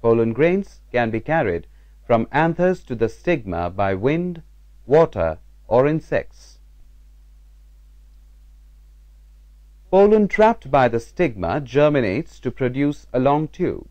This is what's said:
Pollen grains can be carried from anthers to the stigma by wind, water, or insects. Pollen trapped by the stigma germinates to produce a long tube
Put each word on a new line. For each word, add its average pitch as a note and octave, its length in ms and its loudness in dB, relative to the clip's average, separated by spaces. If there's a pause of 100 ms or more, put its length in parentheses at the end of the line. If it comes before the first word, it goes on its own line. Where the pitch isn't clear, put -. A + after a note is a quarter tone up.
Pollen A#2 320 2
grains E3+ 480 -2 (100)
can A#2+ 200 -2
be A2 100 -4
carried A2+ 440 -2 (400)
from A#2 260 2
anthers E3+ 520 0
to C3 100 -10
the A2+ 140 -2
stigma G2 640 -4
by G2 240 -2
wind, E3 480 -4 (440)
water, A2 520 2 (300)
or C3 200 2
insects. - 720 -6 (3250)
Pollen G#3 380 4
trapped G#3+ 420 0
by C3+ 200 2
the A#2 100 -2
stigma A2+ 600 -4
germinates C3+ 800 0
to B2 100 -6
produce C#3 600 -4
a B2+ 60 0
long D3 280 0
tube - 440 -6